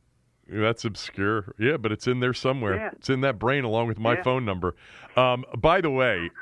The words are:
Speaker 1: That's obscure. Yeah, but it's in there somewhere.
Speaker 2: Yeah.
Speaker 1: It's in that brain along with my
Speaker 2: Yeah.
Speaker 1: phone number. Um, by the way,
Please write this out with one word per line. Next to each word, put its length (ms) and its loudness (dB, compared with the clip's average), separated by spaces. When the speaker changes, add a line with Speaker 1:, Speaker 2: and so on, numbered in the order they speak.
Speaker 1:
That's 380 -2
obscure. 720 -4
Yeah, 200 0
but 140 -4
it's 160 -4
in 120 0
there 140 0
somewhere. 420 -2
Speaker 2:
Yeah. 180 -6
Speaker 1:
It's 160 -6
in 120 0
that 180 0
brain 240 2
along 240 0
with 120 -4
my 160 2
Speaker 2:
Yeah. 80 -4
Speaker 1:
phone 220 0
number. 300 -2
Um, 300 4
by 240 4
the 80 0
way, 400 2